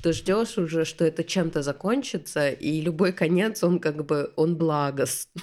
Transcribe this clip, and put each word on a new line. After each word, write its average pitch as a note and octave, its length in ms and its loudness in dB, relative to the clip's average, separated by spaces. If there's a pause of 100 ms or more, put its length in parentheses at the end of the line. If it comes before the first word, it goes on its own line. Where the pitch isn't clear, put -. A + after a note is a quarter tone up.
ты E3+ 100 2
ждёшь A3 440 0
уже, E3 280 0
что E3 200 0
это E3 180 0
чем-то E3 380 0
закончится, D#3 880 -2
и D3+ 320 -2
любой F3 320 0
конец, F#3 500 0
он F3 160 4
как D3+ 260 -2
бы, C#3+ 300 -2
он E3 220 2
благос-, C#3+ 680 0 (160)